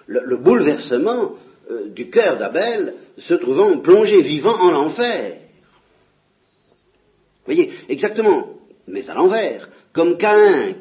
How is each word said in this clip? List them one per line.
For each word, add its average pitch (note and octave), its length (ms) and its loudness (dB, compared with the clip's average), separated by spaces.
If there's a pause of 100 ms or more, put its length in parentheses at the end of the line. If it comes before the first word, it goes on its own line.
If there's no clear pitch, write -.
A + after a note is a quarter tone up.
le, B2 160 -4
le B2+ 140 -4
bouleversement, D3+ 960 0 (380)
euh, G#2 180 -10
du G2 220 -14
cœur F#3+ 260 2
d'Abel D#3 580 -4 (220)
se - 160 -8
trouvant E3 460 0
plongé G3 420 4
vivant D3+ 340 0
en F#3 160 4
l'enfer. D#3 680 -4 (2000)
Voyez, D#3+ 280 0 (160)
exactement, G3 600 0 (360)
mais F#2+ 240 -12
à E2+ 40 -14
l'envers. F3+ 540 0 (240)
Comme E3+ 240 0
Caïn, G3 640 4